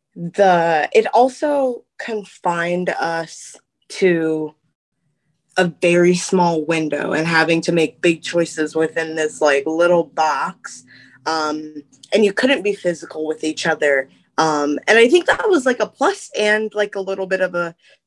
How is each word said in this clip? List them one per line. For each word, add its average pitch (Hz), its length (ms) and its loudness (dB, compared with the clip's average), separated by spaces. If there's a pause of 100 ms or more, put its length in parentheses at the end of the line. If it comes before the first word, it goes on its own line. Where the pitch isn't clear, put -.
(160)
the, 170 760 2
it 214 200 6
also 262 720 2 (140)
confined 180 920 -4
us 165 680 -6 (340)
to 160 680 0 (1000)
a 180 100 4 (140)
very 175 340 4
small 175 500 0
window 156 480 -2
and 160 140 -2
having 165 340 2
to 170 100 -4
make 160 300 0
big 165 220 0
choices 165 520 -2
within 160 400 -4
this, 156 260 -4
like, 143 260 2
little 170 380 2
box. 156 800 -4 (440)
Um, 156 560 -4 (280)
and 220 140 2
you 196 80 2
couldn't 254 300 0
be 202 100 -2
physical 170 540 -6
with 156 160 -6
each 156 240 -4
other. 147 420 0 (300)
Um, 147 480 0
and 220 100 4
I 233 100 6
think 330 200 4
that 523 200 0
was, 285 200 2
like, 247 120 -2
a 214 60 0
plus 320 500 -4
and, 214 380 0
like, 208 220 -4
a 196 60 -6
little 190 260 -6
bit 185 140 -2
of 185 120 -2
a 170 220 -4 (320)